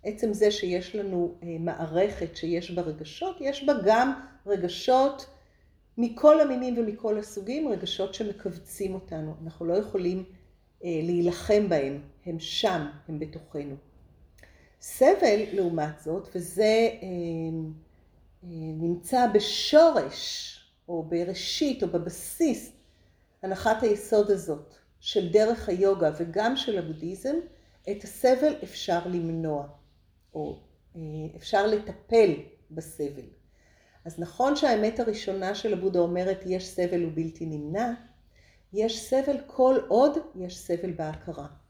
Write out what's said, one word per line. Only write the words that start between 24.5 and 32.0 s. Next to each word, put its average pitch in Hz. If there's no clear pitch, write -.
של 190
דרך 214
היוגה 185
וגם 202
של 220
הבודהיזם, 170
את 202
הסבל 262
אפשר 175
למנוע, 165
או, 151
אה, 170
אפשר 208
לטפל 214